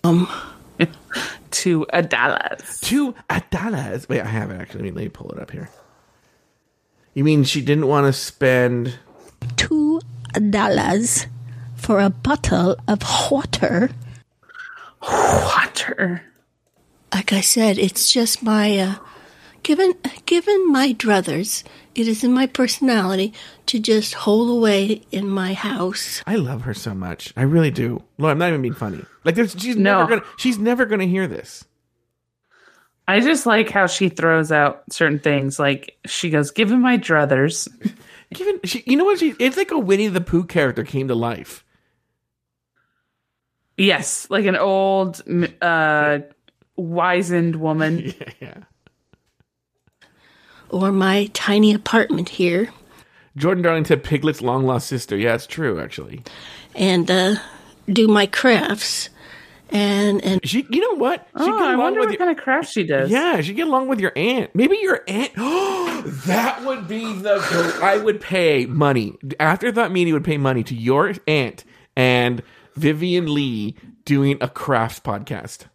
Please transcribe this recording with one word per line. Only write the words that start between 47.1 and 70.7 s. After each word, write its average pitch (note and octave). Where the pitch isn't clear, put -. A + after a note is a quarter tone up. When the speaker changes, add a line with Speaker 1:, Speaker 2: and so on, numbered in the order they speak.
Speaker 2:
woman. D#3
Speaker 3:
<laughs> -
Yeah, -
yeah. -
Speaker 1:
Or F#3+
my G3
tiny G#3+
apartment G#3
here. F3+
Speaker 3:
Jordan F3
Darling E3
said C#3
Piglet's D3
long-lost B2+
sister. A#2
Yeah, A2+
it's A#2+
true, A#2+
actually. -
Speaker 1:
And, F#3
uh, F#3
do A3
my G#3
crafts. -
And, G3+
and F#3
Speaker 3:
She, A#3
you C#4
know G#4+
what? E4+
She -
Speaker 2:
Oh, D4+
Speaker 3:
get G#4
Speaker 2:
I B3+
Speaker 3:
along B3+
Speaker 2:
wonder G4
Speaker 3:
with G#4+
Speaker 2:
what G#4
Speaker 3:
your F4+
Speaker 2:
kind E4
of -
craft C#4
she G3+
does. C#3+
Speaker 3:
Yeah, C4+
she C4
get E4+
along C4
with B3
your F#3+
aunt. A#3
Maybe D4
your F#4
aunt. G#3+
<gasps> E4
That A#3+
would B3+
be A3
the G3+
go-, E3+
I G3
would G#3+
pay D#3
money. C3
Afterthought G3
Media F3
would D3
pay D#3
money C3
to B2+